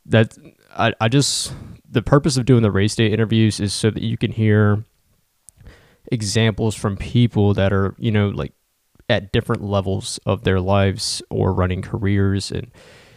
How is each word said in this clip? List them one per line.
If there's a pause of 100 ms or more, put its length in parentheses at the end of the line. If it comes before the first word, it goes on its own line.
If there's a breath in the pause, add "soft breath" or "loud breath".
that, (380)
I,
I
just, (360 loud breath)
the
purpose
of
doing
the
race
day
interviews
is
so
that
you
can
hear (1300 soft breath)
examples
from
people
that
are,
you
know,
like, (560)
at
different
levels
of
their
lives
or
running
careers,
and, (460 loud breath)